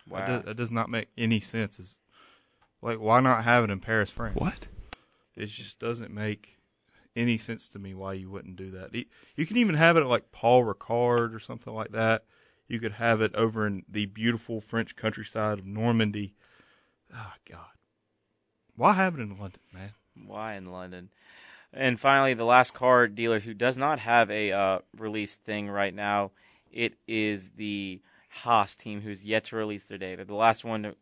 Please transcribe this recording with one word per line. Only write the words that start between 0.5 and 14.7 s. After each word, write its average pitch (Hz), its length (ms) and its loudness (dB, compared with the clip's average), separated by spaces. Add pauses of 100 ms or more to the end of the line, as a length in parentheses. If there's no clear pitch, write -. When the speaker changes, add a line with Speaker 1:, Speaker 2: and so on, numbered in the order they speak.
Speaker 1:
does 117 160 -4
not 113 160 -2
make 113 200 -6 (100)
any 113 220 2
sense. 107 400 -6
Is, 92 180 -20 (840)
like, 113 200 -6
why 113 220 6
not 127 220 4
have 120 200 6
it 107 80 0
in 95 80 -4
Paris, 110 320 -2
France? 107 260 -6
Speaker 3:
What? - 300 -4 (680)
Speaker 1:
It 107 120 -10
just - 320 -16
doesn't 117 340 -8
make 107 460 -8 (560)
any 117 240 2
sense 113 300 -12
to 101 100 -16
me 98 160 -12
why 95 180 -8
you 95 160 -10
wouldn't 92 260 -14
do 95 140 -14
that. 92 240 -16
Y-, 123 140 -8 (280)
you 160 120 -4
can 214 100 -2
even 220 160 2
have 165 240 6
it 160 40 6
at, 135 60 0
like, 120 240 0
Paul 123 320 6
Ricard 117 680 0
or 113 60 -12
something 120 340 -14
like 110 180 -10
that. 110 340 0 (420)
You 117 120 -6
could 110 140 -6
have 113 260 2
it 110 140 2
over 110 320 0
in 98 240 -4
the 104 160 -2
beautiful 113 560 -4
French - 340 -4